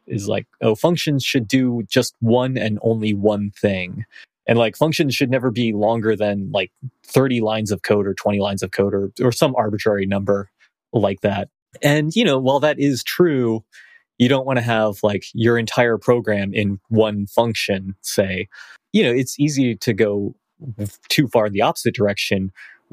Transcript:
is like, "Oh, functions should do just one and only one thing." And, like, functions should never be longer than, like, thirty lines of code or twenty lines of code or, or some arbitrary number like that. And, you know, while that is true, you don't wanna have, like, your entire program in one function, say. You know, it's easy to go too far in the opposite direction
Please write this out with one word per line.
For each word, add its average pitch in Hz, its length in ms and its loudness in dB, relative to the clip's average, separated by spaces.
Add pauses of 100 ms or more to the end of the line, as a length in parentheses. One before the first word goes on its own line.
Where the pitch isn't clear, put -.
is 104 220 -6
like, 104 180 -4 (160)
"Oh, 113 140 2
functions 156 480 0
should 120 240 -2
do 127 420 0
just - 300 0
one 123 360 0
and 107 280 -2
only 110 320 0
one 101 340 0
thing." 95 560 -4 (400)
And, 117 140 2
like, 113 180 0
functions 151 380 0
should 139 160 0
never 127 180 0
be 113 240 -2
longer 107 420 0
than, 101 360 -2
like, 98 200 -4 (320)
thirty 131 380 0
lines 107 300 -2
of 92 100 -4
code 104 240 0
or 98 80 -2
twenty 101 260 -2
lines 98 220 -2
of 95 80 -6
code 101 240 0
or, 98 260 -2
or 123 120 2
some 135 240 0
arbitrary 104 500 0
number 98 460 -2 (400)
like 101 300 0
that. - 280 -2 (320)
And, 151 340 2
you 233 80 2
know, 143 140 2
while 131 220 2
that 151 200 0
is 139 240 0
true, 123 600 2 (560)
you 123 100 4
don't 131 160 2
wanna 127 160 0
have, 110 400 0
like, 101 320 0
your 117 240 4
entire 117 400 2
program 104 560 0
in 101 260 -2 (100)
one 107 360 2
function, 101 760 -2
say. 92 480 -2 (420)
You 214 100 4
know, 127 100 2
it's 127 280 -2
easy 135 380 2
to - 160 -2
go 101 420 0 (760)
too 143 180 2
far 107 200 2
in 101 60 -6
the 101 100 0
opposite - 320 -2
direction 98 560 -2 (420)